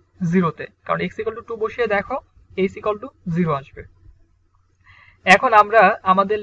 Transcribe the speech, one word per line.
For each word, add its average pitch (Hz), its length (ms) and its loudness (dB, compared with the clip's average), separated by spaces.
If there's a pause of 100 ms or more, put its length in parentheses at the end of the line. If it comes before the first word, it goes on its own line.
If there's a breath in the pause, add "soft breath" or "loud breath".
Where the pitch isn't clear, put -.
(220)
জিরোতে, 170 440 -2 (200)
কারণ 165 140 -4 (100)
x - 100 -14
equal 220 180 -8
to - 120 -14
two 233 40 -10 (100)
বসিয়ে 220 320 -4
দেখো, 202 220 -6 (440)
এইচ 190 180 -2
equal 208 220 -4
to 254 60 -14 (280)
zero 170 240 -2
আসবে। - 240 -18 (1400 soft breath)
এখন 202 260 4 (100)
আমরা 208 200 4 (300)
আমাদের 196 320 0